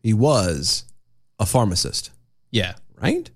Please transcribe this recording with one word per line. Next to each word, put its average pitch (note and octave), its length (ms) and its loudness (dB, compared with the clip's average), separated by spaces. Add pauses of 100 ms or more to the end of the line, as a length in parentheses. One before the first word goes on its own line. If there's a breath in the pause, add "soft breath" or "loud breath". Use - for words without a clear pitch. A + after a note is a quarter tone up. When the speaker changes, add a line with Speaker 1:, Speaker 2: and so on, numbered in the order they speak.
Speaker 1:
he A2 120 2
was G#2 680 2 (560)
a G2+ 60 2
pharmacist. - 640 0 (420)
Speaker 2:
Yeah. F2+ 220 -2 (260)
Speaker 1:
Right? E4 360 -2